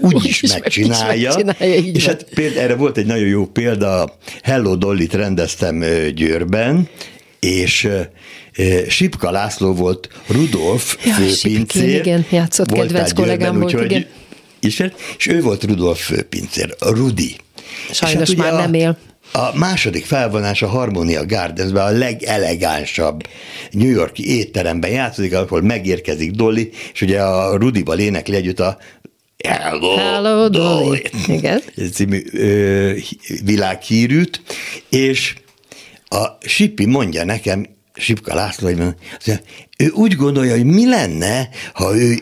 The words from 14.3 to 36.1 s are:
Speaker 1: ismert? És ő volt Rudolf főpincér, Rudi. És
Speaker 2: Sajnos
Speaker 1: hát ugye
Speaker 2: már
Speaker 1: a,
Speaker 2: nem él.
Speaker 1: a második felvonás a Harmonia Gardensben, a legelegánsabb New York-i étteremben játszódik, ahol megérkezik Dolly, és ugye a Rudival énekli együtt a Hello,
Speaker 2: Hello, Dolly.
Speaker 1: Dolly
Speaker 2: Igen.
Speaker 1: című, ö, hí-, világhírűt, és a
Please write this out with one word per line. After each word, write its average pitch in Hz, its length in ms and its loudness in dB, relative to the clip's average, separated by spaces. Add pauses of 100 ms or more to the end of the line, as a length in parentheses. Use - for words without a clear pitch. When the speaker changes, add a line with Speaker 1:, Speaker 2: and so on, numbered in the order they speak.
Speaker 1:
ismert? 185 400 -2 (180)
És - 80 -2
ő 170 160 2
volt 110 220 0
Rudolf 90 400 0
főpincér, - 760 -4
Rudi. 110 560 0 (540)
És - 60 -8
Speaker 2:
Sajnos 160 220 0
Speaker 1:
hát 160 100 2
ugye 175 140 2
Speaker 2:
már 160 100 2
Speaker 1:
a, 160 40 2
Speaker 2:
nem 170 180 2
él. 165 240 2 (340)
Speaker 1:
a 123 260 -2
második 170 460 0
felvonás 107 580 0
a 110 40 0
Harmonia 90 600 0
Gardensben, 95 600 0
a 101 120 2
legelegánsabb 85 1200 -2 (480)
New 110 200 2
York-i 107 480 0
étteremben 87 520 -2
játszódik, 107 440 -2
ahol 92 280 0
megérkezik 92 680 -2
Dolly, 110 400 0 (220)
és - 100 -12
ugye 98 200 2
a 95 340 2
Rudival 98 420 2
énekli 101 360 -2
együtt 92 260 -2
a 95 180 0 (680)
Hello, 80 480 -2
Speaker 2:
Hello, 220 520 2
Dolly. 170 360 2
Speaker 1:
Dolly 139 180 0 (240)
Speaker 2:
Igen. 160 340 0 (320)
Speaker 1:
című, 101 300 -2 (100)
ö, 98 600 2
hí-, - 500 -10
világhírűt, 113 1000 2 (480)
és 131 440 0 (760)
a 101 160 -2 (160)